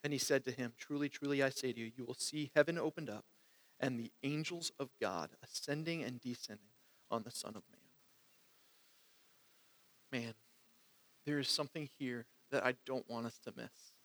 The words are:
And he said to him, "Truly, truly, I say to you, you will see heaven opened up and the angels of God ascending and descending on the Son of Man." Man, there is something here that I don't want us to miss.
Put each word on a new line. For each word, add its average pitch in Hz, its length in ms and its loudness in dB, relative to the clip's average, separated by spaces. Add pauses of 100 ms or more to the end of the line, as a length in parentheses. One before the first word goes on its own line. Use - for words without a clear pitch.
And 147 80 2
he 139 60 2
said 135 260 4
to 127 80 -2
him, 120 240 -4
"Truly, 147 320 -2
truly, 139 340 2
I 135 80 6
say 127 220 -2
to 117 80 -4
you, 113 160 -6
you 127 80 -6
will 127 100 -6
see 147 400 -2
heaven 160 240 8
opened 156 320 0
up 104 140 -6 (540)
and 135 200 2
the 113 140 -6 (100)
angels 156 560 -2
of 131 200 -4
God 87 440 0
ascending 156 600 -2
and 120 180 -4
descending 107 540 -8 (360)
on 117 120 0
the 117 80 -10
Son - 260 -8
of - 140 -14
Man." - 100 -20 (2250)
Man, 117 240 -2 (920)
there 147 140 0
is 135 100 2
something 147 400 0 (100)
here 123 280 -2 (240)
that 127 140 4
I 127 80 6 (120)
don't 131 240 -2
want 117 180 -2
us 117 140 -6
to - 120 -10
miss. - 420 -12 (100)